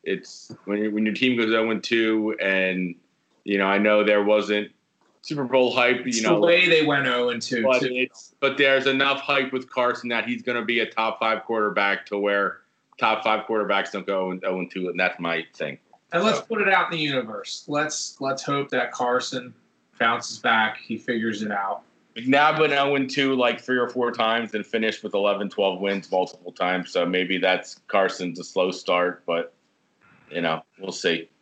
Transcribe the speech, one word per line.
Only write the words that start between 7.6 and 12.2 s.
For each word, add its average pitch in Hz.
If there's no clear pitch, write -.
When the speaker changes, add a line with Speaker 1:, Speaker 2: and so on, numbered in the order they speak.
Speaker 1:
but 127
Speaker 2:
too. 127
Speaker 1:
it's, 127
but 135
there's 135
enough 139
hype 135
with 127
Carson 123
that 117
he's 120
gonna 120
be 117
a 110
top 110
five 110
quarterback 101
to 104
where 101